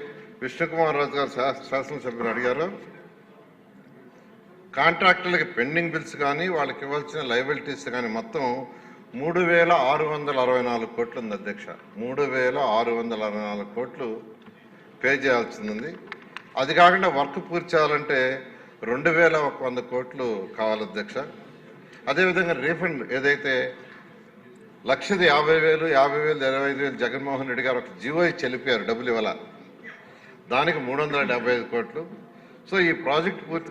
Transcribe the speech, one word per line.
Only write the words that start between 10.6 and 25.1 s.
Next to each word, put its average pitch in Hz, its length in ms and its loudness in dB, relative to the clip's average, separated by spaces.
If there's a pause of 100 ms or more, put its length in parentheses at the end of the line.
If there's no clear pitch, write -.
నాలుగు 113 280 -2
కోట్లు 117 240 -4
ఉంది 107 180 -6
అధ్యక్ష. 101 260 -10 (360)
మూడు 131 220 -2 (100)
వేల 127 240 2 (200)
ఆరు 117 220 2
వందల 117 300 -4
అరవై 104 200 -4
నాలుగు 104 280 -6
కోట్లు 123 300 -6 (960)
పే 131 80 4 (120)
చేయాల్సి 117 520 0
ఉంది. 131 160 -8 (680)
అది 143 180 0
కాకుండా 180 380 8
వర్క్ 175 220 0 (100)
పూర్తి 170 240 -4
చేయాలంటే 147 460 4 (720)
రెండు 147 260 2
వేల 165 180 6 (140)
ఒక - 180 -10
వంద 123 120 -4 (120)
కోట్లు 127 360 -4 (320)
కావాలి 107 300 0
అధ్యక్ష. 104 280 -6 (920)
అదేవిధంగా 175 440 2 (100)
రీఫండ్ 160 360 -2 (160)
ఏదైతే 139 360 0 (1400)
లక్షది 180 440 2